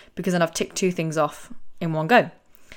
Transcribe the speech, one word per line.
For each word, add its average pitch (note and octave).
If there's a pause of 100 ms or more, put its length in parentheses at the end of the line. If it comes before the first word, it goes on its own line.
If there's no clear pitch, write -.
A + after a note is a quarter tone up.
(140)
because F3+
then E3+
I've E3
ticked -
two F#3
things D#3+
off - (300)
in E3
one D#3
go. F3 (480)